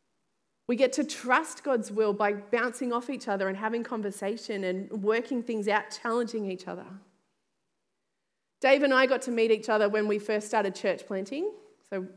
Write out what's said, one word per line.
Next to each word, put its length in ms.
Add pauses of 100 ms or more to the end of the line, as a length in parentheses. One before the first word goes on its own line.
(680)
We 100
get 180
to 100
trust 600
God's 260
will 220
by 220
bouncing 580
off 160
each 180
other 220
and 80
having 260
conversation 840
and 380
working 400
things 240
out, 180 (180)
challenging 480
each 180
other. 160 (1800)
Dave 220
and 100
I 140
got 160
to 80
meet 200
each 180
other 200
when 200
we 100
first 300
started 260
church 320
planting. 440 (380)
So 180 (100)